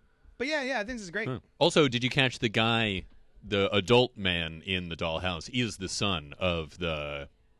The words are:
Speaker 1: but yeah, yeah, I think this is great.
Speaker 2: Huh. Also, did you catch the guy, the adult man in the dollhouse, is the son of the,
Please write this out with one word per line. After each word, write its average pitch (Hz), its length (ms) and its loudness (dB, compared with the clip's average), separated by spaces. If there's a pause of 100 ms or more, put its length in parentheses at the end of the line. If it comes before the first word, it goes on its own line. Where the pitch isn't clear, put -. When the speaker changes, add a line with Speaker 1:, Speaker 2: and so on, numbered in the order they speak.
(380)
Speaker 1:
but 247 80 -4
yeah, 302 160 -2
yeah, 262 160 -4
I 208 60 -2
think 247 140 -8
this 214 40 -10
is 180 80 -12
great. 208 180 -6
Speaker 2:
Huh. 104 120 -6 (180)
Also, 160 300 6
did 120 160 0
you 127 60 0
catch 131 280 2
the 120 100 0
guy, 113 580 0 (380)
the 98 300 2
adult 117 420 4
man 85 480 -2
in 90 240 -2
the 82 80 -6
dollhouse, 82 560 -4
is 120 260 -2
the 92 100 -6
son 80 500 -2
of 85 400 -2
the, 73 500 -6 (320)